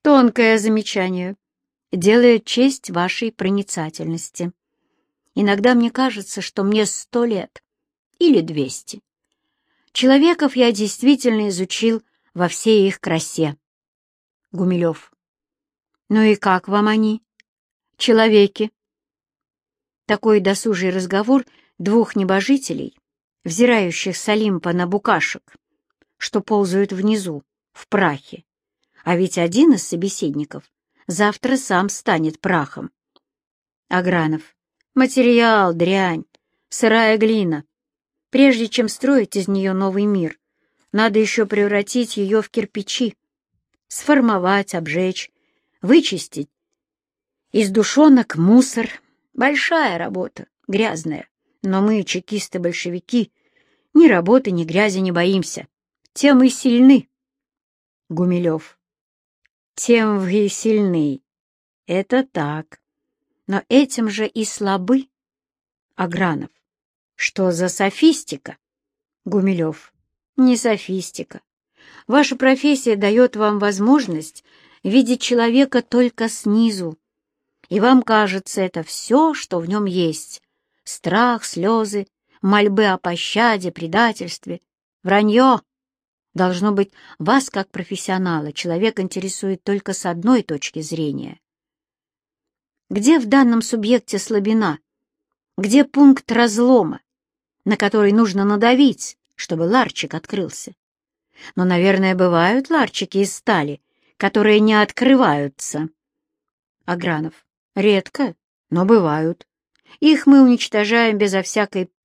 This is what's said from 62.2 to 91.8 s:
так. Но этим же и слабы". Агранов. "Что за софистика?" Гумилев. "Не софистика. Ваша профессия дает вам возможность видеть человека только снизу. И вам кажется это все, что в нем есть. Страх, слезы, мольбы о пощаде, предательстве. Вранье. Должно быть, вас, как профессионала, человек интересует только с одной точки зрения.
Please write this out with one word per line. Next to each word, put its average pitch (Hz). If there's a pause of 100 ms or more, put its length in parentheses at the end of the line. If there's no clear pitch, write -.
так. 156 (640)
Но 196
этим 254
же 214
и 214
слабы". 202 (880)
Агранов. 175 (640)
"Что -
за 175
софистика?" - (680)
Гумилев. 180 (420)
"Не 254
софистика. - (640)
Ваша 269
профессия 262
дает 214
вам 208
возможность 202 (400)
видеть 240
человека 240
только 240
снизу. 208 (720)
И 190
вам 247
кажется 202
это 175
все, 302
что -
в 165
нем 208
есть. 175 (420)
Страх, 226
слезы, 202 (340)
мольбы 202
о 185
пощаде, 185
предательстве. 175 (420)
Вранье. 214 (720)
Должно 185
быть, 196 (280)
вас, 254
как 196
профессионала, 180
человек 190
интересует 190
только 202
с -
одной 190
точки -
зрения. 151 (1500)